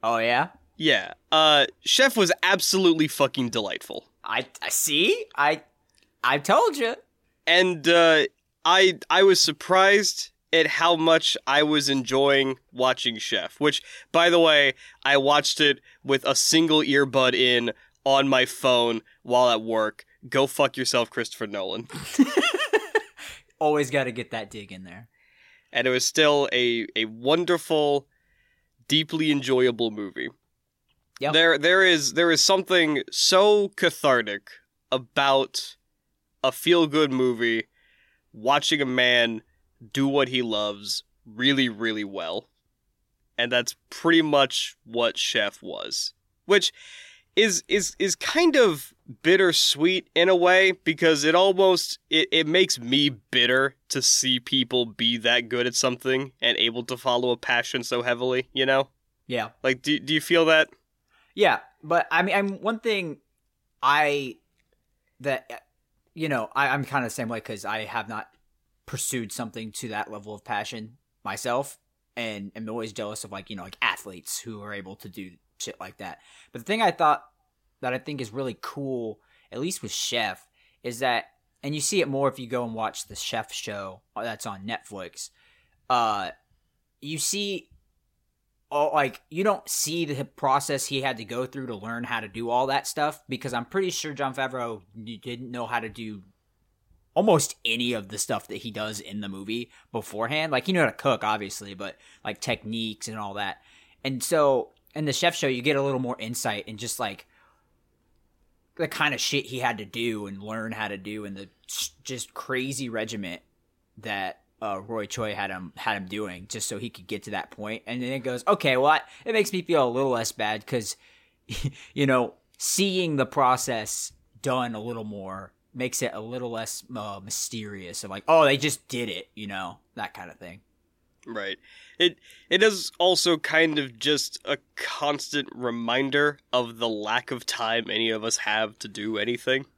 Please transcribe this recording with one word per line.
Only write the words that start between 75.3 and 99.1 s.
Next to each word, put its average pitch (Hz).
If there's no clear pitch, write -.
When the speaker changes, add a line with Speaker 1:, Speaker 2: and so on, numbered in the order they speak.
Speaker 1:
shit -
like 95
that. 90
But 123
the 110
thing 220
I 202
thought 160
that 127
I 127
think 139
is 107
really 127
cool, 123
at 110
least 180
with 110
Chef, -
is 120
that, 123
and 143
you 151
see 190
it 143
more 139
if 131
you 127
go 123
and 113
watch 110
the 104
Chef -
show 98
that's 110
on 98
Netflix, 98
uh, 110
you 151
see, 202
oh, 147
like, 139
you 180
don't 202
see 165
the 139
process 139
he 135
had 131
to 113
go 120
through 131
to 117
learn 117
how 117
to 110
do 113
all 127
that 135
stuff, 151
because 131
I'm 120
pretty 190
sure 156
Jon 135
Favreau 123
n-, 110
didn't 123
know 120
how 120
to 113
do 107
almost 180
any 120
of 101
the 104
stuff -
that 101
he 113
does 107
in 104